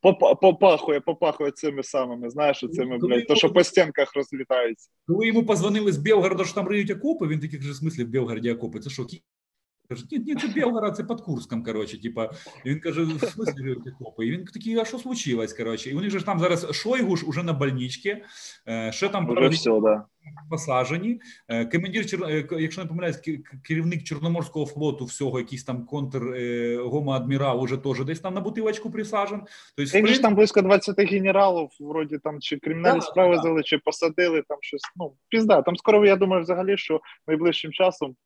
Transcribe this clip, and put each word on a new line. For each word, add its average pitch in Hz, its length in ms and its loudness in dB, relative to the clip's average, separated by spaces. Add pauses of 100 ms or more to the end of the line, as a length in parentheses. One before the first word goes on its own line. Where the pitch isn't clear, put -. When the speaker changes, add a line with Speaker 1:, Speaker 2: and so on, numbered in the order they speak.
Speaker 1:
попа-, 185 320 6
попахує, 165 640 6
попахує 151 500 -2
цими 139 320 -4
самими, 123 480 -4
знаєш, 143 300 0
Speaker 2:
Коли 117 120 -6
Speaker 1:
оцими, 127 260 -2
Speaker 2:
коли 120 160 2
Speaker 1:
блядь, 120 120 2
то, - 100 4
що - 100 4
Speaker 2:
йому - 80 2
Speaker 1:
по 180 100 8
стінках 151 520 2
розлітається. 127 720 -2 (180)
Speaker 2:
Коли 196 200 0
йому 226 200 2
позвонили 202 460 2
з 147 60 -2
Білгорода, 190 460 4
що - 100 -8
там 190 140 -2
риють 202 220 0
окопи, 233 360 -2
він 151 140 -2
такий: 151 180 -8
«В 139 160 -8
смислі 147 300 -4
в 117 40 -10
Білгороді 117 440 -2
окопи? 113 280 -6
Це 135 100 -12
що, 135 140 -8
Ки-?» - 180 -18 (680)
Каже: - 240 -12
«Ні, 294 60 -2
ні, 285 160 -4
це 277 140 -4
Білгород, 226 480 0
це - 80 -8
під 233 160 -8
Курском, 117 440 -8
коротше, 107 380 -6
типа». 117 280 -6 (340)
І 127 60 -4
він 151 100 -4
каже: 160 240 -2
«В 160 160 -4
смислі 156 420 -6
риють 127 260 -6 (120)
окопи?» 113 260 -8
І 120 40 0
він 175 140 -6
такий: 226 340 -6
«А 226 60 0
що 226 140 -10
случилось, 143 540 -4
коротше?» 113 380 -8
І 139 40 -8
у 151 60 -2
них 202 100 -4
же 196 80 -4
ж 175 80 -6
там 196 120 -2
зараз 170 340 0
Шойгу 214 440 0
ж 147 100 -4
уже 156 160 -4
на 165 100 -2
больничці, 135 640 -4 (520)
е, 113 240 -4
ще 196 160 -2
там 196 180 -2
Speaker 1:
Уже 120 80 0
Speaker 2:
пару 135 140 6
Speaker 1:
все, 156 220 2 (100)
да. 107 240 4 (460)
Speaker 2:
посажені. 160 680 -2 (280)
Е, 117 180 -2
командир 185 380 -2
Чор-, 180 260 -4
е, 151 120 0
к-, 160 180 -6
якщо 160 220 -4
не - 60 -8
помиляюсь, 165 280 -4
к-, - 160 -8
к-, 139 320 -12
керівник 165 400 -2
Чорноморського 160 640 -4
флоту 143 380 -4
всього, 131 340 -4
якийсь 127 260 -10
там 123 220 -8
контр-, 135 500 -6
е, 120 400 -4
гомо-адмірал, 131 840 0
уже 127 140 -2
теж 135 280 -4
десь 160 160 -6
там 185 140 -6
на 196 60 -4
бутилочку 214 500 -4
присаджен. 208 500 -4 (360)
Тобто, - 0 -
в - 40 -6
Speaker 1:
Їх 143 60 0
же 160 120 4
ж 214 40 8
Speaker 2:
принципі 247 200 6
Speaker 1:
там 214 120 6
близько 208 280 6
двадцяти 196 420 4
генералів, 190 640 4 (120)
вроді 151 380 -4
там 147 220 -8
чи - 160 -6
кримінальні 165 440 2
Speaker 2:
Да, - 60 -6
Speaker 1:
справи 180 300 4
Speaker 2:
да. 156 60 0
Speaker 1:
завели, 160 200 2
чи 151 160 0
посадили, 160 720 0
там 147 120 -8
щось, - 220 -10 (140)
ну, 165 160 -8 (160)
пізда. 214 340 6
Там 175 140 0
скоро, 208 300 6
я 196 100 8
думаю, 185 260 2
взагалі, 185 360 0
що 156 220 -2 (260)
найближчим 160 460 0
часом 180 420 0 (120)